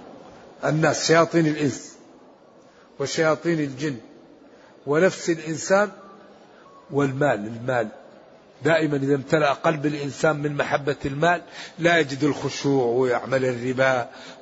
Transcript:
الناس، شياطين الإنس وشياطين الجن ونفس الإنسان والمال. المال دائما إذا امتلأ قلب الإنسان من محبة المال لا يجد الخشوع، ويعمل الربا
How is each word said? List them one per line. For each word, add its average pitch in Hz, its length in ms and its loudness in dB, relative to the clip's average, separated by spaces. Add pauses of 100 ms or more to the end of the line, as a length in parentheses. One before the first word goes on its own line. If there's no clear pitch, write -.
(640)
الناس، 151 420 0
شياطين 165 400 4
الإنس 151 500 -2 (1040)
وشياطين 156 600 0
الجن 139 360 -4 (920)
ونفس 170 440 2
الإنسان 165 600 0 (1000)
والمال. 135 560 0
المال 117 420 -4 (760)
دائما 156 320 2
إذا 139 180 0
امتلأ 143 380 0
قلب 151 340 -2
الإنسان 147 500 -2
من 147 200 -4
محبة 143 480 -2
المال 160 380 0 (360)
لا 170 200 4
يجد 139 260 -2
الخشوع، 139 600 0
ويعمل 123 600 0
الربا 127 640 0 (340)